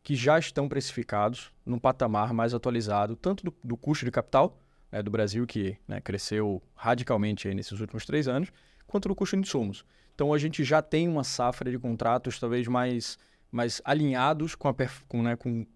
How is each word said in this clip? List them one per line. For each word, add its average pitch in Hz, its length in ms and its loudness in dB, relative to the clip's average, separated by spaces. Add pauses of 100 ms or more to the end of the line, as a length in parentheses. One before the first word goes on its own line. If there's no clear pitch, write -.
que 147 140 -2
já 139 240 6
estão 143 280 -2
precificados 120 840 -2 (120)
num 120 140 -2
patamar 117 560 2
mais 117 220 2
atualizado, 110 600 0
tanto - 300 -2
do, 170 80 -4 (100)
do 117 140 -4
custo 147 260 0
de 123 60 0
capital, 131 500 2 (320)
né, 104 120 -2
do 101 80 -4
Brasil, 107 340 0
que, 101 320 -2 (100)
né, 98 140 -8
cresceu 101 580 -2 (140)
radicalmente 113 720 0
aí 98 60 -2
nesses 101 260 -6
últimos 110 240 -8
três 147 240 0
anos, 139 220 0 (380)
quanto 202 200 -2
do 196 60 0
custo 196 220 -2
de 190 80 2
insumos. 113 420 -4 (300)
Então, 143 180 2
a 151 60 4
gente 156 240 0
já 151 180 4
tem 160 260 2
uma 156 160 0
safra 123 460 -2
de 123 80 -4
contratos 120 640 0
talvez 120 280 0
mais, 123 520 -2 (320)
mais 120 340 -2
alinhados 147 720 2
com - 120 -2
a 135 60 2
perf-, - 340 -2
com, 117 140 -2
né, 117 140 2
com 117 300 -4 (100)